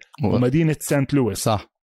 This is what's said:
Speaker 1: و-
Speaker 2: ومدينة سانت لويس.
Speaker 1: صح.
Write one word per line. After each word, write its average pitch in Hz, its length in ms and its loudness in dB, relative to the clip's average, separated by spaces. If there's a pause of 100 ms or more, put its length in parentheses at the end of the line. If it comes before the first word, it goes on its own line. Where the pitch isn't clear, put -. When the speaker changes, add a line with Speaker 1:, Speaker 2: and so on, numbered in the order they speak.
(220)
Speaker 1:
و- - 40 0
Speaker 2:
ومدينة 127 540 2
سانت 143 340 -2
لويس. 117 240 0
Speaker 1:
صح. 107 340 -2 (220)